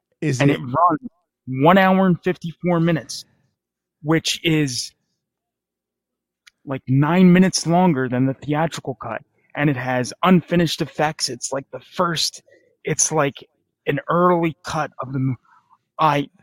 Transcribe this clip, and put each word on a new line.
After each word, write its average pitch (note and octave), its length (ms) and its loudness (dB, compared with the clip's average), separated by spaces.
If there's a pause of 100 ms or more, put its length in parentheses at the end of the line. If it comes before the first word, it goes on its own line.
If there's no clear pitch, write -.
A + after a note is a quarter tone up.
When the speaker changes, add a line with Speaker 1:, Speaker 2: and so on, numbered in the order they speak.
(220)
Speaker 1:
Is C#3+ 180 -2
Speaker 2:
And C#3+ 100 4
Speaker 1:
it D3 80 0
Speaker 2:
it D#3 40 -10
runs D3+ 380 0 (460)
one C3+ 300 4
hour F#3+ 300 4
and F3 160 2
fifty-four E3+ 580 -4
minutes, E3 460 -2 (760)
which D#3 400 -2
is, D3+ 500 -2 (1700)
like, C3+ 240 -10
nine D#3 440 4
minutes F#3 340 2
longer E3 420 2
than B2 160 0
the C3+ 100 0
theatrical D3 600 -6
cut. - 280 -12 (320)
And D3 140 0
it C#3 80 0
has B2+ 460 -4
unfinished F3 580 2
effects. - 480 -4
It's, B2 240 -10
like, C#3 200 -8
the B2 80 -12
first, - 640 -4 (420)
it's, - 280 -2
like, D3 320 -2 (420)
an D3 220 -2
early E3+ 560 2
cut D#3 360 -6
of B2+ 120 -10
the C#3 60 -4
mo-, C3 180 -2 (640)
I, C#3+ 320 0 (120)